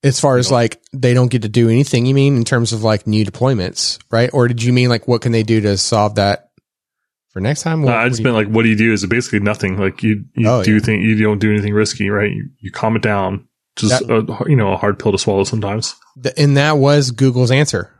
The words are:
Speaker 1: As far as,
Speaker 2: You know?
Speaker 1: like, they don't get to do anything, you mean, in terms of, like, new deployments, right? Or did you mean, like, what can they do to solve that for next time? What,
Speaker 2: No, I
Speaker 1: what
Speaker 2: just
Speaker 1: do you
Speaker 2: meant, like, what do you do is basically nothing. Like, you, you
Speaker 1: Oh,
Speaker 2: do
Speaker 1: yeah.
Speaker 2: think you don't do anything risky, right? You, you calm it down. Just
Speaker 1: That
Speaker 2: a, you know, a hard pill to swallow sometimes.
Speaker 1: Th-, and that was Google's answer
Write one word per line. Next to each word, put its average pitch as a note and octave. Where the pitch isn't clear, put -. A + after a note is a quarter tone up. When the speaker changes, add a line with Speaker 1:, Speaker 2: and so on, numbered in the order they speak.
Speaker 1:
As C3+
far C3+
as, B2
Speaker 2:
You -
know? B2+
Speaker 1:
like, A#2+
they B2
don't B2+
get A#2
to G#2+
do A#2
anything, B2
you C3+
mean, C#3
in A#2
terms A#2
of, A2
like, A2
new G#2+
deployments, -
right? A#2+
Or B2
did A#2+
you B2
mean, B2
like, A#2
what A#2+
can B2
they A2+
do A2
to G2+
solve G#2
that G2+
for F#2
next B2
time? D#3+
What, C3+
Speaker 2:
No, A#2
I A2+
Speaker 1:
what B2
Speaker 2:
just B2+
Speaker 1:
do B2+
you B2
Speaker 2:
meant, G#2+
like, G#2+
what A2+
do A2+
you A2
do A2+
is G2
basically A2+
nothing. G2
Like, F#2+
you, G#2+
you A2+
Speaker 1:
Oh, A#2
Speaker 2:
do G#2+
Speaker 1:
yeah. G#2+
Speaker 2:
think G#2+
you A2
don't G#2+
do G#2+
anything G#2
risky, G#2
right? G#2
You, G#2+
you G#2
calm A2+
it G#2+
down. G2
Just A#2+
Speaker 1:
That A#2
Speaker 2:
a, E3
you C#3+
know, G#2
a F#2
hard G2+
pill G#2+
to G2
swallow G2
sometimes. G#2
Speaker 1:
Th-, B2+
and C#3+
that D3
was C#3
Google's B2
answer C3